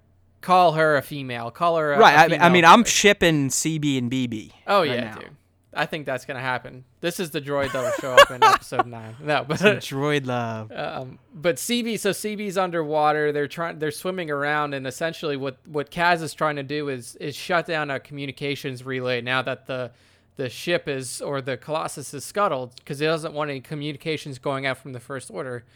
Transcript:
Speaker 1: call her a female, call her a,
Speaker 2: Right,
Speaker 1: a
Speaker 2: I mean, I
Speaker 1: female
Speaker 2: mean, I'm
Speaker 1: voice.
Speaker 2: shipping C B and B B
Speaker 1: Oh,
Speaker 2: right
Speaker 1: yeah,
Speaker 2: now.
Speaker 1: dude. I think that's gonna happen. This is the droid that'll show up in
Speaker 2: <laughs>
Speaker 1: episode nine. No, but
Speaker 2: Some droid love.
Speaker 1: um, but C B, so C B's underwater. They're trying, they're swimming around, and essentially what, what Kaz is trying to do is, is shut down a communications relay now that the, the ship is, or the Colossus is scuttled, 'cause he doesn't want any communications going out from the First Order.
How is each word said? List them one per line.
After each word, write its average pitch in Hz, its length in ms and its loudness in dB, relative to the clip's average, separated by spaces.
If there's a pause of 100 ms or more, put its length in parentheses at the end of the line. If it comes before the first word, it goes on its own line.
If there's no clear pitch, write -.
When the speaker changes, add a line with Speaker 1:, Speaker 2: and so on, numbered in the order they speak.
(400)
Speaker 1:
call 180 320 6
her 156 240 4
a 131 60 2
female, 127 480 -8
call 170 260 0
her 151 160 2
a, 143 60 2
Speaker 2:
Right, 233 160 10
Speaker 1:
a 247 40 8
Speaker 2:
I 262 100 12
mean, 170 120 2
I 175 40 6
Speaker 1:
female 175 80 10
Speaker 2:
mean, 175 120 8
I'm 196 180 12
Speaker 1:
voice. - 100 0
Speaker 2:
shipping 160 580 4
C 160 280 -2
B 147 200 0
and 120 120 -2
B 127 160 -2
B 107 260 -8 (140)
Speaker 1:
Oh, 202 140 4
Speaker 2:
right 156 100 2
Speaker 1:
yeah, 120 140 -2
Speaker 2:
now. 107 120 -10
Speaker 1:
dude. - 140 -16 (440)
I 151 120 -2
think 156 180 -8
that's 131 220 -6
gonna 131 140 -10
happen. 127 440 -6 (160)
This 170 180 -4
is 170 120 -6
the 156 100 -4
droid 139 320 -2
that'll 139 200 -2
show 254 200 -4
up 571 180 8
in - 120 -6
Speaker 2:
<laughs> - 20 6
Speaker 1:
episode 139 420 0
nine. 113 360 -16
No, 147 260 0
but 147 100 -4
Speaker 2:
Some 196 180 4
droid 143 500 -4
love. 113 440 -6
Speaker 1:
um, 143 480 -10 (140)
but 170 260 -2
C 240 240 -2
B, 226 140 -4
so 190 160 -2
C 214 240 -6
B's 202 220 -6
underwater. 151 760 0
They're 147 160 -2
trying, 170 300 -6
they're 151 120 -2
swimming 180 400 -6
around, 147 440 -2
and 131 120 -6
essentially 160 520 -6
what, 135 180 -6 (100)
what 147 240 -6
Kaz 170 300 2
is 151 140 -8
trying 151 220 -2
to 139 60 -6
do 147 280 -6
is, 123 260 -10
is 143 180 -10
shut 170 320 -2
down 151 240 -4
a 131 100 -4
communications 139 840 -8
relay 127 380 -2
now 127 180 0
that 127 260 -6
the, 127 260 -8 (440)
the 131 140 -6
ship 170 380 -4
is, 131 340 -6
or 143 180 -4
the 127 160 -4
Colossus 156 560 -6
is 139 120 -10
scuttled, 147 480 -2 (120)
'cause 139 140 -10
he 151 80 0
doesn't 160 260 -2
want 147 180 -4
any 135 100 -6
communications 147 760 -8
going 135 280 -4
out 131 100 -2
from 139 160 -14
the 123 80 -12
First 135 300 -12
Order. 131 340 -10 (120)